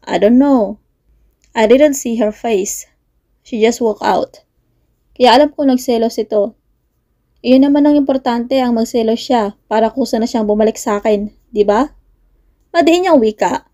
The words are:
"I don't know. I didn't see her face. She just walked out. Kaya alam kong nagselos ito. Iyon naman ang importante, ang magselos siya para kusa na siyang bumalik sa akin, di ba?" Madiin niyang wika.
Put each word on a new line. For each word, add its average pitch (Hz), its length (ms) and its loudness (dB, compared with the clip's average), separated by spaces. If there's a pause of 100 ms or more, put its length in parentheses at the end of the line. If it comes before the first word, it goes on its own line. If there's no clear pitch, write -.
"I 196 160 -6
don't 233 200 4
know. 240 400 0 (760)
I 220 120 2
didn't 277 280 4
see 233 240 -6
her 214 160 -2
face. 214 520 -6 (560)
She 226 200 -10
just 233 160 0
walked 214 240 -4
out. - 400 -4 (720)
Kaya 240 200 4
alam 294 160 4
kong 277 200 -2
nagselos 233 480 -2
ito. 214 360 -4 (880)
Iyon 262 240 4
naman 294 200 2
ang 294 120 4
importante, 262 600 -2
ang 240 160 0
magselos 226 440 -2
siya 214 360 -2 (120)
para 220 240 0
kusa 247 280 -4
na 233 80 -4
siyang 220 200 -4
bumalik 214 280 0
sa 208 240 -6
akin, 208 320 -2 (200)
di 208 120 0
ba?" 214 320 0 (760)
Madiin 339 360 2
niyang 311 120 4
wika. 214 540 -2